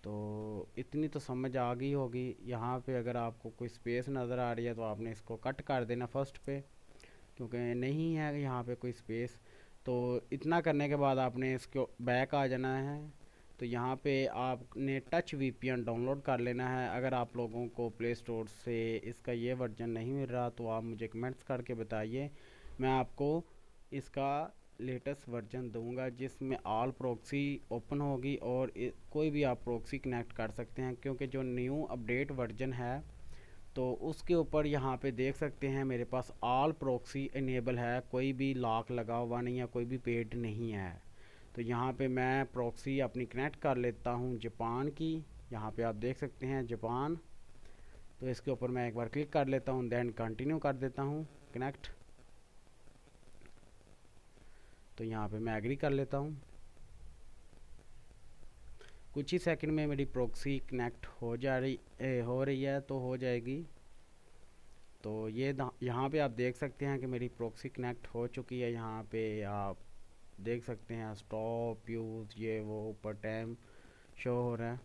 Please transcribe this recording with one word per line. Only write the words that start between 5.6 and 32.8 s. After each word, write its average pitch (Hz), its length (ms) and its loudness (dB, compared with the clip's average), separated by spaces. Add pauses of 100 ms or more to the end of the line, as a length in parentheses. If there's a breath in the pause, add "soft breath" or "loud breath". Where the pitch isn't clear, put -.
कर 127 220 2
देना 123 240 0
फर्स्ट 139 300 -2
पे, 139 240 -4 (720 loud breath)
क्योंकि 120 220 -4 (160)
नहीं 147 400 2
है 147 260 0
यहाँ 127 240 0
पे 120 120 -2
कोई 123 160 -2
स्पेस। 117 460 -2 (480 loud breath)
तो 123 80 2 (380)
इतना 160 280 4
करने 147 280 4
के 143 80 4
बाद 139 220 6
आपने 127 360 2
इसको 127 340 0 (140)
बैक 127 320 4
आ 139 120 6
जाना 131 320 2
है। 147 400 -4 (420 loud breath)
तो 123 60 -2
यहाँ 123 300 2
पे 143 160 4 (140)
आपने 127 720 0 (140)
टच 170 220 2
वीपीएन 127 500 2
डाउनलोड 123 380 2
कर 123 180 4
लेना 123 280 2
है। 127 220 2
अगर 127 240 2
आप 123 220 0
लोगों 117 320 0
को 117 220 0
प्ले 117 240 2
स्टोर 113 340 -2
से 113 500 0
इसका - 340 -4
ये 120 220 2
वर्जन 117 360 -2
नहीं 113 220 0
मिल 135 140 2
रहा 123 240 2
तो 117 180 -4
आप 110 160 2
मुझे 113 240 -4
कमेंट्स 117 340 -4
करके 123 320 -2
बताइए, 113 560 -2 (500 loud breath)
मैं 131 100 4
आपको 143 540 4 (480)
इसका 139 640 0 (240)
लेटेस्ट 127 480 -4
वर्जन 120 420 -4
दूंगा 123 400 -2
जिसमें 131 480 -2
all 117 380 2
proxy 131 480 0 (280)
ओपन 131 280 0
होगी 139 360 2
और 123 340 2
इ-, 117 200 -2 (220)
कोई 151 180 4
भी 147 140 4
आप 123 200 4
प्रॉक्सी 120 340 0
कनेक्ट 120 340 -2
कर 110 180 0
सकते 120 320 -4
हैं, 127 140 0
क्योंकि 135 300 -2
जो 131 180 -2
न्यू 127 400 2
अपडेट 123 480 0
वर्जन 127 420 0
है 123 280 0 (760 loud breath)